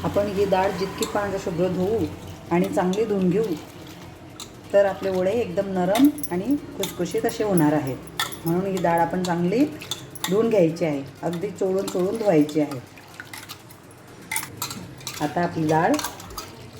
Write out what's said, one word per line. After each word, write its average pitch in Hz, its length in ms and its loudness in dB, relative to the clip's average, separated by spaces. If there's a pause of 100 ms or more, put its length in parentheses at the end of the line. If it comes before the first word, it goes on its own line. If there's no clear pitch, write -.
आपण 190 240 2
ही 202 180 2
डाळ 190 260 4
जितकी 190 340 -4
पांढरशुभ्र 190 600 -2
धुवू 185 380 0 (460)
आणि 175 140 4
चांगली 190 400 2
धुवून 196 240 2
घेऊ, 196 140 4 (1300)
तर 202 120 6
आपले 190 240 -2
वडे 185 220 2
एकदम 196 400 0
नरम 190 360 4 (240)
आणि 220 240 0 (220)
खुसखुशीत 185 480 -2
असे 226 180 0
होणार 170 300 4
आहेत. 135 240 0 (480)
म्हणून 175 200 2
ही 185 160 -2
डाळ 170 180 4
आपण 170 240 0
चांगली 180 400 2 (680)
धुवून 226 200 4
घ्यायची 175 360 4
आहे, 143 180 -2 (180)
अगदी 175 280 -4
चोळून 190 380 0
चोळून 196 300 0
धुवायची 156 440 4
आहे. 135 180 -2 (2500)
आता 151 200 -2
आपली 170 260 0
डाळ 165 260 4 (880)